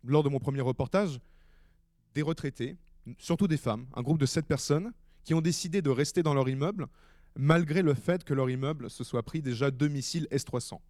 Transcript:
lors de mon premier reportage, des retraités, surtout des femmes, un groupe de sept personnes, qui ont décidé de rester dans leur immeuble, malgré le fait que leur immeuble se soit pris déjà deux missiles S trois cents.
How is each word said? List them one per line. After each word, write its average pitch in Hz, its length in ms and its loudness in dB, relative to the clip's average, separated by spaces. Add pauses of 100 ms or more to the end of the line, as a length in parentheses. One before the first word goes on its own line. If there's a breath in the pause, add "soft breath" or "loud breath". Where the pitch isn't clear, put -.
lors 147 180 4
de 139 60 2
mon 139 120 0
premier 139 200 -2
reportage, 131 600 0 (920)
des 143 80 -2
retraités, 151 560 -4 (400)
surtout 170 320 0
des 156 80 2
femmes, 120 380 -2
un 120 80 -4
groupe 156 160 0
de 139 80 4
sept 156 180 0
personnes, 160 480 0 (320)
qui - 80 -2
ont 165 80 4
décidé 175 400 0
de 151 80 0
rester 143 340 2
dans 156 120 4
leur 131 160 4
immeuble, 143 380 -2 (460 soft breath)
malgré 156 460 4
le 151 140 4
fait 175 300 0
que 143 100 -2
leur 131 160 0
immeuble 131 400 -4
se - 140 -10
soit 117 180 -2
pris - 180 -6
déjà 131 300 0
deux 135 180 0
missiles 147 420 -4
S 135 140 -2
trois 123 160 -4
cents. - 300 -12